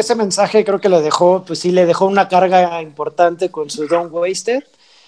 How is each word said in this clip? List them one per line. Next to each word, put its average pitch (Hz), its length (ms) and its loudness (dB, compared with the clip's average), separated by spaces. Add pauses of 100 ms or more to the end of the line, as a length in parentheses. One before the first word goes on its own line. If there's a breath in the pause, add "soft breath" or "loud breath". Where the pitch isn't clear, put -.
ese 226 140 0
mensaje 202 500 0
creo 196 160 -2
que 208 80 0
le 175 140 4
dejó, 180 440 0
pues 165 120 -8
sí, 180 120 -4
le 180 140 4
dejó 170 220 2
una 196 220 2
carga 180 520 2
importante 165 680 -2
con 151 180 -8
su 151 180 -8
Don't 170 240 -2
Waste 185 480 -4
It. 285 60 -12 (440 soft breath)